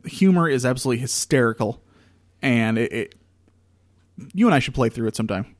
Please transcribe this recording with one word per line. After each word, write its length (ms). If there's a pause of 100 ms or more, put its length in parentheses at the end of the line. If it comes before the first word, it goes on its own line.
humor 420
is 180
absolutely 360
hysterical, 840 (580)
and 360
it, 160
it 220 (1160)
you 140
and 80
I 40
should 140
play 160
through 180
it 80
sometime. 440